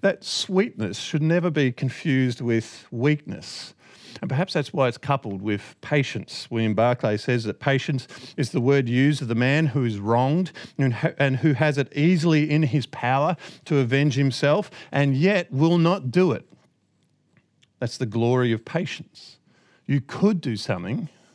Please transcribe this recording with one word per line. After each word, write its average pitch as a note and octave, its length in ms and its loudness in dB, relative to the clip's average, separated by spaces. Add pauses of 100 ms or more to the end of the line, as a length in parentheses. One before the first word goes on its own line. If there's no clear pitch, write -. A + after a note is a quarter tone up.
that - 220 0
sweetness F#3 760 -2
should - 220 -4
never E3+ 280 2
be C#3+ 220 0
confused C3 720 -2
with A#2 500 -2
weakness. B2 840 -4 (480)
And - 80 -6
perhaps E3 240 -2
that's D3 200 -2
why C3+ 140 2
it's A#2 100 -4
coupled G#2+ 440 -4
with G#2 400 -4
patience. - 680 -4
William A2+ 240 0
Barclay A2+ 420 2
says A#2 280 -2
that G#2 140 -6
patience C#3 480 -2 (300)
is C3+ 140 -4
the C3 100 0
word C3+ 280 2
used C3+ 320 2
of A#2 80 -4
the A#2 60 0
man C#3 320 2
who B2+ 180 0
is G#2+ 120 -2
wronged C3 540 2 (260)
and C3+ 160 2
ha-, - 240 -2
and C3+ 200 2
who C#3+ 160 2
has D3+ 240 2
it C#3 180 -2
easily D#3 560 2
in D#3 120 4
his C3 240 0
power C#3 480 0 (300)
to D3 140 2
avenge C3+ 360 2
himself C#3+ 540 2 (220)
and C#3 240 2
yet F3+ 360 2
will E3 260 4
not E3 340 2
do E3+ 220 4
it. - 120 -6 (1300)
That's - 180 -6
the C3 80 -4
glory A#2 460 0
of G#2+ 120 -2
patience. - 720 -8 (500)
You C3+ 140 2
could G3 380 0
do A#2 160 -4
something, G2+ 540 -6 (260)